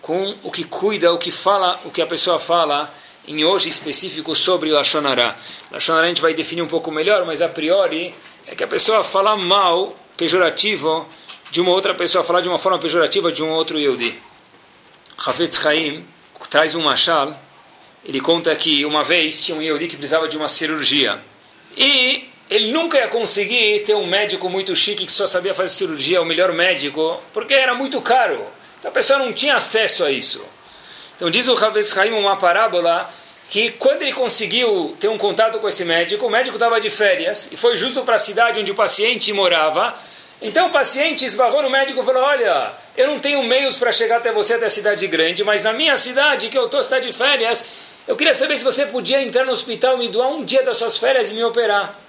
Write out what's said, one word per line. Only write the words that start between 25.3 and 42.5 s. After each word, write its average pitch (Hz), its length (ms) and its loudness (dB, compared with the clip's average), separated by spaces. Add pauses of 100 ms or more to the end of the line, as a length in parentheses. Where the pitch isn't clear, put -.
fazer 175 200 -2
cirurgia, 165 480 0
o 165 40 -2
melhor 170 280 2
médico, 160 680 0 (120)
porque 233 200 -2
era 262 200 4
muito 269 280 -4
caro. 185 440 2 (340)
Então - 100 -10
a - 40 -12
pessoa 269 260 4
não 247 120 -2
tinha 277 240 2
acesso 214 500 2
a 143 60 0
isso. 113 320 0 (720)
Então 175 120 -2
diz 233 180 0
o 247 60 2
Hafetz 214 400 2
Chaim 202 180 2
uma 196 260 0
parábola 180 720 2 (400)
que 220 220 0
quando 285 320 0
ele 269 100 -2
conseguiu 220 840 0
ter 202 100 0
um 220 80 -2
contato 214 420 0
com 214 80 -2
esse 185 160 0
médico, 170 420 0
o 226 40 0
médico 240 280 0
tava 233 220 2
de 208 100 -4
férias 190 640 0
e - 60 -12
foi 233 180 2
justo 233 280 -4
pra 226 140 2
cidade 220 440 0
onde 196 100 -4
o 190 40 -4
paciente 214 580 2
morava. 175 600 2 (460)
Então 320 260 2
o 320 40 -2
paciente 285 520 0
esbarrou 247 380 2
no 269 80 -2
médico 262 320 0
e - 20 -4
falou, 262 200 2
"Olha, 202 500 0 (240)